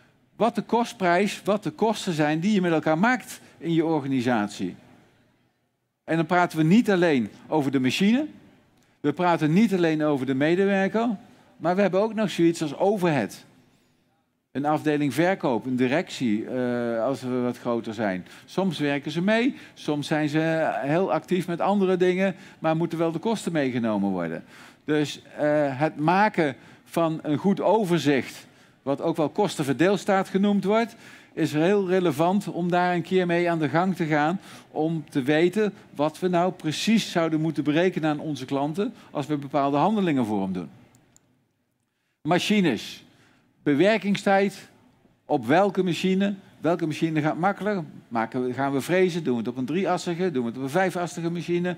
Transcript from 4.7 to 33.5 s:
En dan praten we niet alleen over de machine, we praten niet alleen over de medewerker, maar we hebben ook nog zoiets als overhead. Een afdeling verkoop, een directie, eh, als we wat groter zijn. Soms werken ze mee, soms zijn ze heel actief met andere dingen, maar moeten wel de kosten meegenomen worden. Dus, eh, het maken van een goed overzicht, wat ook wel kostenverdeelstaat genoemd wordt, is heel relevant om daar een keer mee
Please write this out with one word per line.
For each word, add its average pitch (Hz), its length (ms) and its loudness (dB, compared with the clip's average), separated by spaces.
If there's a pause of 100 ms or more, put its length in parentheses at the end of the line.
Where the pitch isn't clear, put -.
En 143 120 -4
dan 165 100 0
praten 175 320 2
we 156 60 4
niet 214 260 6
alleen 160 380 2 (200)
over 143 220 0
de 139 100 2
machine, 202 460 2 (720)
we 143 120 0
praten 160 400 2
niet 196 220 4
alleen 160 300 2
over 139 220 0
de 135 80 0
medewerker, 190 760 2 (480)
maar 175 180 -2
we 196 80 2
hebben 185 180 2
ook 220 140 0
nog 208 160 -2
zoiets 170 320 2
als 143 140 -4
overhead. 170 680 0 (1080)
Een 135 120 -6
afdeling 147 500 0
verkoop, 160 520 0
een 127 100 -2
directie, 123 680 0
eh, 120 580 -2
als 131 180 -2
we 127 180 -4
wat 120 180 -2
groter 113 360 -4
zijn. 98 320 -4 (180)
Soms 185 340 -2
werken 143 320 -2
ze 165 120 -4
mee, 226 340 2 (180)
soms 147 320 -4
zijn 151 220 0
ze 160 420 0 (100)
heel 156 320 0
actief 165 340 -2
met 170 140 -4
andere 190 360 2
dingen, 185 380 2 (240)
maar 160 180 0
moeten 165 220 -2
wel 165 140 0
de 165 60 -4
kosten 208 340 -4
meegenomen 117 580 0
worden. 85 340 -4 (400)
Dus, 151 380 -2 (160)
eh, 147 400 0
het 156 180 -2
maken 170 600 2 (340)
van 160 320 0
een 151 140 -2
goed 185 240 0
overzicht, 165 840 2 (360)
wat 139 180 -2
ook 156 160 -2
wel 151 120 0
kostenverdeelstaat 180 1000 0
genoemd 196 360 2
wordt, 220 320 0 (360)
is 147 200 -2
heel 180 360 2
relevant 180 600 0
om 170 220 -4
daar 180 240 2
een 170 80 -2
keer 185 240 0
mee 170 240 0